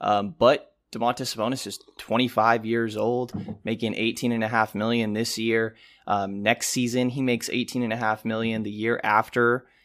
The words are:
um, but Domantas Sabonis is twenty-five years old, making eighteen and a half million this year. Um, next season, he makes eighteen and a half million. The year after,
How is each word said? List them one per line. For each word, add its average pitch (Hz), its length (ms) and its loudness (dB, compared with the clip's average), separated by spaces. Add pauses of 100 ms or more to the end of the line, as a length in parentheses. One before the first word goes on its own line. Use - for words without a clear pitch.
um, 101 380 0
but 127 340 4 (200)
Domantas 120 420 -2
Sabonis 113 320 -4
is 101 140 -12 (180)
twenty-five 117 640 2
years 113 320 0
old, 120 360 0 (320)
making 113 300 -2
eighteen 117 380 0
and 113 120 0
a 110 40 -2
half 110 260 2
million 107 400 0
this 113 220 -2
year. 113 400 0 (300)
Um, 101 360 -2
next 110 260 0
season, 123 420 0
he 135 100 -6
makes 123 300 -2
eighteen 123 320 -4
and 110 100 -2
a 113 40 -4
half 110 280 -2
million. 113 380 -2
The 104 80 -6
year 110 320 -2
after, 120 640 2 (180)